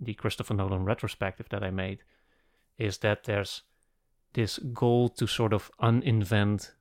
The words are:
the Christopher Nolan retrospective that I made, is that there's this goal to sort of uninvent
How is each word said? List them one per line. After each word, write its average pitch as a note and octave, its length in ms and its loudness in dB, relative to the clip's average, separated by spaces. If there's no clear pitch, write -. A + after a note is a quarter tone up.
the A2+ 140 -8
Christopher - 400 -4
Nolan F#2+ 300 -2
retrospective G#2 640 -4
that G2+ 160 -6
I F#2 60 -4
made, F#2+ 280 -6
is G#2 200 -4
that G#2 260 0
there's G2+ 380 -4
this A2 240 -2
goal A#2+ 360 4
to - 180 -4
sort A2 260 0
of - 280 -2
uninvent G#2+ 1000 2